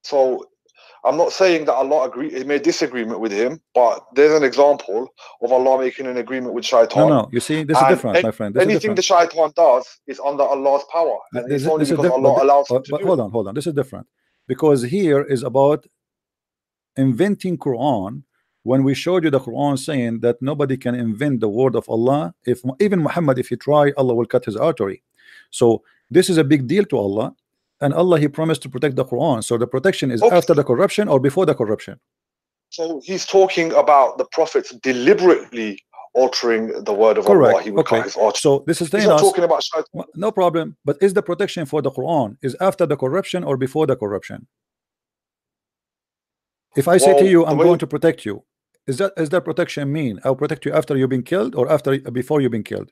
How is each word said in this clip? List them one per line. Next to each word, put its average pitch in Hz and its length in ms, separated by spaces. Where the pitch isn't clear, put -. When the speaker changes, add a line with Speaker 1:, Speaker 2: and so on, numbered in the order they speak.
Speaker 1:
So 131 420
I'm 135 120
not 170 160
saying 175 320
that 143 100
Allah 135 340
agree-, 143 220
he 131 140
made 143 180
this 165 180
agreement 120 380
with 110 140
him, 123 280
but 120 300
there's 151 260
an 147 40
example 127 640
of 117 80
Allah 131 300
making 131 260
an 127 120
agreement 123 360
with 117 100
Shaitan. 127 440
Speaker 2:
No, 139 140
no. 107 100
You 120 80
see, 156 240
this 147 120
is 131 60
Speaker 1:
And 131 140
Speaker 2:
different, 127 220
Speaker 1:
an-, 180 40
Speaker 2:
my 110 80
friend. 104 240
This 127 80
is 196 60
Speaker 1:
anything 208 260
Speaker 2:
different. 175 360
Speaker 1:
the 165 60
Shaitan 156 200
does 131 500
is 131 140
under 139 240
Allah's 139 480
power, 160 260
Speaker 2:
Th-, 123 100
Speaker 1:
and 123 80
Speaker 2:
this 143 60
Speaker 1:
it's 135 60
Speaker 2:
is, 143 60
Speaker 1:
only 156 140
Speaker 2:
this 139 80
is 165 60
Speaker 1:
because - 80
Speaker 2:
diff-, 180 80
Speaker 1:
Allah 131 220
Speaker 2:
but, 131 100
Speaker 1:
allows 143 260
him 123 60
Speaker 2:
but, 135 80
Speaker 1:
to 139 80
Speaker 2:
but 151 80
Speaker 1:
do 196 60
Speaker 2:
hold 185 120
Speaker 1:
it. 123 40
Speaker 2:
on, 104 100
hold 107 160
on. 98 80
This 147 100
is 165 80
different 131 320
because 139 360
here 143 400
is 135 200
about 139 440
inventing 165 600
Quran. 127 640
When 131 220
we 139 100
showed 175 300
you 156 60
the 139 100
Quran 139 380
saying 120 420
that 120 200
nobody 139 360
can 127 180
invent 123 460
the 110 80
word 120 280
of 120 120
Allah, 131 460
if 120 200
Mu-, 131 140
even 196 220
Muhammad, 143 380
if 127 100
he 123 80
try, 143 400
Allah 127 180
will 117 120
cut - 180
his 104 120
artery. 110 460
So 113 320
this 185 200
is 175 60
a 156 80
big 139 220
deal 185 200
to 139 120
Allah, 104 360
and 143 120
Allah, 170 260
he 147 80
promised 156 360
to 139 80
protect 135 260
the 131 80
Quran. 123 400
So 120 140
the 120 80
protection 143 440
is 117 120
Speaker 1:
Okay. 226 120
Speaker 2:
after 175 200
the 143 100
corruption 190 440
or 143 120
before 139 240
the 156 100
corruption? 104 460
Speaker 1:
So 165 340
he's 180 220
talking 185 460
about 143 440
the - 160
prophets 151 440
deliberately 123 1080
altering 120 420
the 104 140
word 110 160
of 107 80
Allah. 104 100
Speaker 2:
Correct. 117 300
Speaker 1:
He 107 60
would 151 140
cut 113 120
Speaker 2:
Okay. 110 100
Speaker 1:
his - 80
artery. 214 300
Speaker 2:
So 147 40
this 160 140
is 170 40
Speaker 1:
He's 147 60
Speaker 2:
telling 208 160
Speaker 1:
not 156 120
Speaker 2:
us 180 60
Speaker 1:
talking 180 220
about 151 200
shaitan. 160 360
Speaker 2:
No 220 60
problem. 165 260
But 139 80
is 196 120
the 202 120
protection 175 420
for 151 140
the 160 120
Quran 135 300
is 123 40
after 185 240
the 156 120
corruption 180 440
or 143 60
before 156 260
the 123 120
corruption? 101 340
If 139 120
I - 40
say 139 140
to 143 120
Speaker 1:
Well, 190 100
Speaker 2:
you, 170 80
Speaker 1:
the 156 80
Speaker 2:
"I'm 143 80
Speaker 1:
way 156 100
Speaker 2:
going 170 160
to 143 100
protect 165 340
you," 101 80
is 131 100
that, 196 160
is 160 160
that 180 180
protection 156 340
mean 127 160
I'll 131 200
protect 151 220
you 147 140
after 151 160
you've 131 200
been 127 180
killed 208 200
or 127 100
after, 143 140
before 151 200
you've 120 180
been 104 160
killed? 98 180